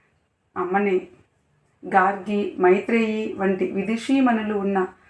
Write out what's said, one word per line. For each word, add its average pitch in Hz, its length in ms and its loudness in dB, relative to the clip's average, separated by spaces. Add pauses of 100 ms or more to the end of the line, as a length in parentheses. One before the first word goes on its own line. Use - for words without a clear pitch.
(560)
అమ్మనే. 190 440 0 (880)
గార్గి, 196 720 0
మైత్రేయి 214 720 2
వంటి 190 380 -2
విదుషీమణులు 220 880 0
ఉన్న 196 300 0 (220)